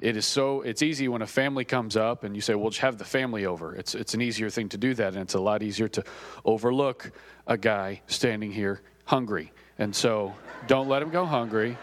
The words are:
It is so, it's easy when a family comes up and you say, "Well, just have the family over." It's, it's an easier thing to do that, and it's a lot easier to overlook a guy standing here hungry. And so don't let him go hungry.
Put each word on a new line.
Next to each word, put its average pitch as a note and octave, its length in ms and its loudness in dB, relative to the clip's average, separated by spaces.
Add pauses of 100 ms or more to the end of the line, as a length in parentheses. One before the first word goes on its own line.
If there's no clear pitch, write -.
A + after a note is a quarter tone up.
It A2 160 2
is G#2+ 80 0
so, C#3 360 2
it's A#2 200 -4
easy D3 260 2
when A#2+ 140 0
a G#2+ 60 -2
family C3+ 360 0
comes A2+ 320 -2
up A2+ 300 2
and G2+ 100 -6
you G#2 60 -4
say, A2 120 2
"Well, G#2 160 2
just G#2 120 -4
have C3 160 2
the G2+ 80 -12
family A#2+ 400 0
over." E2+ 300 -4
It's, - 200 -6
it's A#2 180 -4
an A2 80 0
easier A2 280 -2
thing G#2+ 200 -2
to G2+ 80 -8
do B2+ 180 2
that, G2+ 180 0
and F#2+ 80 -4
it's F#2 140 -4
a G2 40 2
lot G#2 240 2
easier G#2+ 240 0
to G#2 160 -2 (400)
overlook B2 680 2 (360)
a A#2 100 2
guy G2 500 0
standing G#2+ 440 0
here G2 300 -2 (240)
hungry. G#2+ 480 0 (240)
And G#2 180 -2
so G#2+ 380 2 (340)
don't C3+ 220 6
let C#3 120 4
him D#3+ 100 -4
go F3 140 2
hungry. A#2 580 0